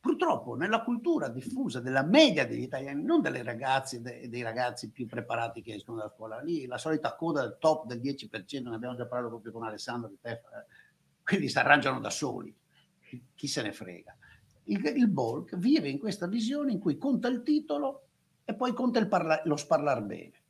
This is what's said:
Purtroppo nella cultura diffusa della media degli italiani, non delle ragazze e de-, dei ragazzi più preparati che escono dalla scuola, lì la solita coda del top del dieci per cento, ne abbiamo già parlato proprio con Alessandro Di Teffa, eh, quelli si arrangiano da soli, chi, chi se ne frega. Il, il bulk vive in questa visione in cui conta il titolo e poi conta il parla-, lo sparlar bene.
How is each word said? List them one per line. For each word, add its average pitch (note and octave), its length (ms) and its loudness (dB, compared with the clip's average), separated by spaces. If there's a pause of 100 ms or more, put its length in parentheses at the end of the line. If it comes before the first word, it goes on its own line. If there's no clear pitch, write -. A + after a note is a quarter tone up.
Purtroppo F3 480 0
nella G#3 300 0
cultura A#3+ 460 0
diffusa C3 500 -4
della C3 240 2
media F#3 420 8
degli A#2 160 -4
italiani, C#3 420 -6
non D#4 180 4
delle C3 200 -2
ragazze C3 540 -2
e A2+ 60 -10
de-, A#2+ 280 -10
dei A#2+ 140 -4
ragazzi A#2 480 -4
più A#2+ 160 -8
preparati A#2 560 -4
che A2 100 -12
escono A2 240 -10
dalla G#2+ 180 -8
scuola, A2 260 -12
lì D3+ 260 -4
la B2 100 -6
solita D#3 380 -2
coda D#3 260 0
del A#2+ 180 -4
top D3 280 2
del A#2+ 120 -6
dieci C3+ 300 -6
per G#2+ 160 -10
cento, B2+ 240 -8
ne A2+ 60 -6
abbiamo B2 200 -6
già A#2+ 120 -8
parlato A#2+ 220 -4
proprio A2+ 220 -10
con A2+ 120 -10
Alessandro A#2 440 -6
Di G2 140 -18
Teffa, A#2 400 -10
eh, - 40 -20 (580)
quelli D#3+ 260 0
si - 80 -2
arrangiano C3 420 6
da A2 120 -4
soli, - 440 -6 (440)
chi, - 340 -18
chi - 140 -8
se B2+ 160 -2
ne G#2 100 -4
frega. - 420 -14 (500)
Il, G#3 200 0 (100)
il A#3+ 120 6
bulk C#3 480 0
vive F#3 340 4
in - 80 -2
questa G3+ 300 -2
visione B3 440 0
in F#3+ 60 0
cui D3 220 0
conta B3 280 0
il B3 140 0
titolo - 680 0 (340)
e A3 100 -6
poi B3 200 0
conta A#3+ 260 4
il A3 80 4
parla-, D#3+ 380 4
lo D3+ 100 4
sparlar C#3+ 480 2
bene. F2 460 -10